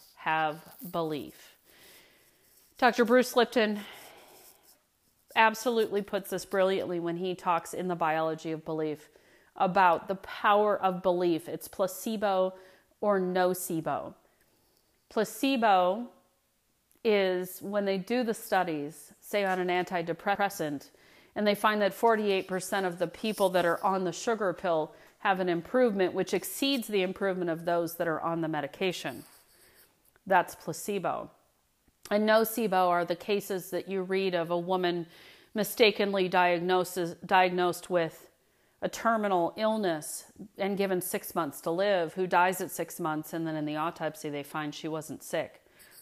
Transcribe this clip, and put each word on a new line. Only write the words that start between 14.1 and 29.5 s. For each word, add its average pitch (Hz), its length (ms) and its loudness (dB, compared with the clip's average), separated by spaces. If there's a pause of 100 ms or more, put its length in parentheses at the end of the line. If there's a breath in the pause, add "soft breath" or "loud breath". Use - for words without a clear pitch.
Placebo 220 1000 2 (960)
is 185 560 2
when 202 240 -2
they 196 140 0
do 240 260 0
the 220 100 -2
studies, 165 840 -2
say 202 240 -2
on 185 160 0
an 180 80 0
antidepressant, 175 1200 -2 (460 soft breath)
and 208 100 0
they 208 80 4
find 214 280 2
that 196 100 2
forty-eight 208 560 2
percent 185 380 -2
of 175 120 -6
the 180 80 -2
people 202 440 -2
that 175 160 2
are 170 180 0
on 190 200 0
the 170 80 -2
sugar 208 400 -2
pill 165 400 -2 (260 loud breath)
have 196 220 0
an 185 80 0
improvement, 196 640 2
which 185 180 -2
exceeds 262 560 -2
the 208 140 0
improvement 185 480 -2
of 165 140 -6
those 170 320 0
that 170 120 -2
are 156 120 0
on 165 200 -2
the 160 80 0
medication. 147 760 -4 (1000 soft breath)